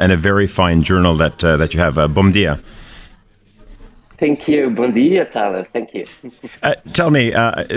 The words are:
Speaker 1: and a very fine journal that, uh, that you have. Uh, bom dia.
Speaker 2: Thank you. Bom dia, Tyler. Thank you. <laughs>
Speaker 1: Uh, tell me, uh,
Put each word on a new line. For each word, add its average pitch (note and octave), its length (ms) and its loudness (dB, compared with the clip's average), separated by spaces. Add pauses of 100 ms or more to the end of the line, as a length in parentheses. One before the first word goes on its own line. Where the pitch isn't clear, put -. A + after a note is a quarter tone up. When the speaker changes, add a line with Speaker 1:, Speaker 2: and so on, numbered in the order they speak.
Speaker 1:
and F#2 100 2
a F#2 60 2
very G2 320 0
fine E2+ 340 0
journal F2+ 360 2
that, D#2+ 260 -2
uh, D#2+ 140 2
that D#2 160 -2
you D#2+ 40 -4
have. D#2+ 180 0
Uh, D#2 120 2
bom F#2+ 240 2
dia. F2 260 0 (1600)
Speaker 2:
Thank D3 300 -2
you. D3 200 2
Bom A#2+ 240 -2
dia, D#3 320 2
Tyler. G2 480 -4
Thank - 220 -8
you. F#2+ 120 -10 (160)
<laughs> - 180 -20 (220)
Speaker 1:
Uh, D3+ 120 0 (180)
tell D#3 180 0
me, B2+ 220 2
uh, A2+ 320 -2 (120)